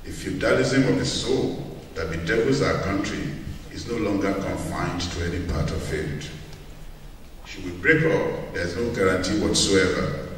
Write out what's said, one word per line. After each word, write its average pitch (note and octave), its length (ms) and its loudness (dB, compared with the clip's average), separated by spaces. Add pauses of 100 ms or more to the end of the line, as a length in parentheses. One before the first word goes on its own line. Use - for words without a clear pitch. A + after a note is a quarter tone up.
the - 60 -10
feudalism B2+ 760 4
of - 100 4
the - 60 0
soul - 720 -2 (180)
that E2 160 -4
bedevils A2+ 520 2
our E2 200 2
country G2 500 -2 (400)
is - 160 -8
no A#2 100 -2
longer G2 360 2
confined F2 680 -2
to F2 240 -2
any E2+ 220 -2
part - 240 0
of - 220 -4
it. D2+ 360 -4 (1160)
Should F#2 200 -12
we F2 80 -6
break D3+ 320 4
up, - 500 0
there F2 100 -2
is E2+ 120 -2
no - 180 0
guarantee F#2 460 4
whatsoever F2 960 4